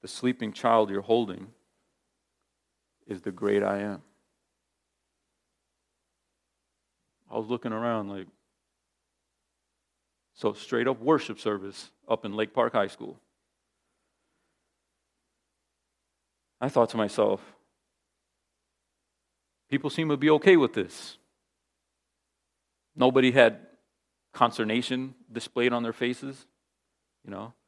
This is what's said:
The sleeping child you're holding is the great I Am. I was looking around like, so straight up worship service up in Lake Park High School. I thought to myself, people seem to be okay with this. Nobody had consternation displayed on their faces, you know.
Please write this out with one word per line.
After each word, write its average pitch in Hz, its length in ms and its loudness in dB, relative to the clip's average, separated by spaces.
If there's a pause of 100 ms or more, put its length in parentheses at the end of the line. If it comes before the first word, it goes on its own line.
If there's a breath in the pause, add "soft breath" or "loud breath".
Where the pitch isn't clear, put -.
The 104 60 -16
sleeping 123 440 -4
child 113 360 4
you're 98 140 -4
holding 104 460 0 (1600)
is 95 140 -10
the 101 100 -6
great 101 320 0
I 101 140 -2
Am. 101 240 -8 (3250)
I 107 80 -10
was 110 120 -6
looking 120 240 -6
around 110 380 -4
like, 95 180 -12 (2000)
so 107 180 -2
straight 120 340 -4
up 127 140 -2
worship 123 400 0
service 98 500 -8 (180)
up 113 160 -2
in 101 100 -8
Lake 107 200 -4
Park 117 200 0
High 101 120 2
School. - 320 -14 (3500)
I 131 80 -2
thought 117 220 2
to - 60 -6
myself, 104 440 0 (2250)
people 139 220 -2
seem 160 200 -2
to 147 60 2
be 147 140 4
okay 165 260 8
with 135 160 4
this. - 460 -8 (1800)
Nobody 127 380 4
had 117 340 4 (680)
consternation 123 840 -2 (160)
displayed 120 400 -2
on 120 100 -4
their 117 100 -6
faces, 127 540 -8 (800)
you 98 80 -16
know. 104 220 -14 (140)